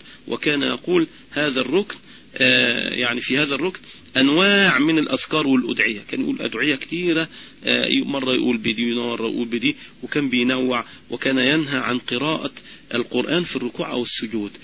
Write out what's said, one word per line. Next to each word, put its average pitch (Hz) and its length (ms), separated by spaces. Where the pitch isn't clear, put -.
وكان 143 340
يقول 156 440
هذا 143 280
الركن، 156 360
آه، 123 580
يعني 120 260
في 127 180
هذا 143 160
الركن 175 260
أنواع 175 600
من 156 200
الأذكار 151 480
والأدعية، 117 540
كان 127 100
يقول 135 220
أدعية 127 340
كتيرة، 160 520
آه، 123 240
مرة 131 280
يقول 123 240
بدي، 117 360
مرة 117 360
يقول 117 180
بدي، 120 280
وكان 139 280
بينوع، 127 540
وكان 131 280
ينهى 139 400
عن 123 200
قراءة 139 540
القرآن 123 500
في 165 120
الركوع 135 360
أو 127 100
السجود. 107 500